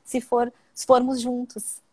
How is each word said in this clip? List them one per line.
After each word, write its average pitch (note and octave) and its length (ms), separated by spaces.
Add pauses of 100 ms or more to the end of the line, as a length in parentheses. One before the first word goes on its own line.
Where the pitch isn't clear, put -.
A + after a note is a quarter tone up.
se - 160
for, A#3+ 320 (220)
se - 120
formos B3+ 360
juntos, B3 600 (120)